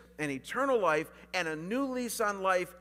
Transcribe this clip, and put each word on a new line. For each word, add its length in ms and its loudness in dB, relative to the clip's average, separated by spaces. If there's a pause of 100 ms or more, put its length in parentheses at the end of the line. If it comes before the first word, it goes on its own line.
(200)
and 120 -2
eternal 480 0
life 320 2 (220)
and 160 0
a 60 -4
new 300 -2
lease 360 -4
on 200 0
life 400 2